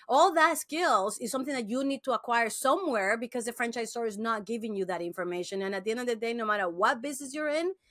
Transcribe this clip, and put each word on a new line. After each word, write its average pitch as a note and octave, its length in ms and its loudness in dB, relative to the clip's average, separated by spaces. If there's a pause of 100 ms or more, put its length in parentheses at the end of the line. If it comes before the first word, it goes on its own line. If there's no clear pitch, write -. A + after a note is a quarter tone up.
All D#4+ 280 6
that D#4+ 240 6
skills A#3+ 580 2
is A3+ 140 -6
something C4 240 -2
that A3+ 160 -4
you B3+ 120 0
need C#4 220 -2
to C4 80 0
acquire A#3 380 2
somewhere C4 640 2
because A#3 300 -4
the A#3 80 -6
franchisor A#3 520 -4
is G#3 120 -6
not A3 260 -2
giving A3 320 -4
you F#3+ 80 0
that F3 160 -2
information. F3 600 -4
And G3 120 -2
at F#3+ 100 -4
the A3 80 0
end A#3+ 80 -4
of B3 60 -4
the A#3+ 100 0
day, A#3 180 -4
no A#3 100 -4
matter G#3 240 0
what G#3+ 320 0
business C#4 320 -8
you're D4+ 160 -4
in, E4 240 0 (180)